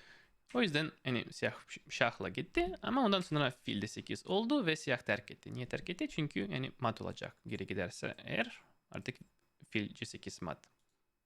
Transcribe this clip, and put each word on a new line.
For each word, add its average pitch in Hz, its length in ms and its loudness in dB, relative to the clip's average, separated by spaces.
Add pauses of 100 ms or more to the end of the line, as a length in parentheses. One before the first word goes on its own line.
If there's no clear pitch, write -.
(540)
O 247 80 4
yüzden 156 300 4 (140)
yani 127 260 2
siyah - 240 0 (120)
ş-, - 220 -12
şahla 113 400 2
gitti 339 420 -2 (100)
ama 254 240 4
ondan 196 160 6
sonra 147 300 2
fil 107 300 -4
D 104 60 0
sekiz - 400 -6
oldu 233 380 4
ve 156 100 4
siyah 127 220 2
terk - 340 0
etti. - 220 -12
Niye 123 120 -4
terk - 240 -4
etti? 285 200 -4
Çünkü 156 300 0 (120)
yani 131 280 -2
mat 113 220 2
olacak. - 340 -6 (120)
Geri 98 200 -4
giderse - 500 -4
eğer - 440 -2 (300)
artık - 260 -6 (520)
fil 104 240 -2
C - 120 -6
sekiz - 360 -10
mat. 82 280 -8 (560)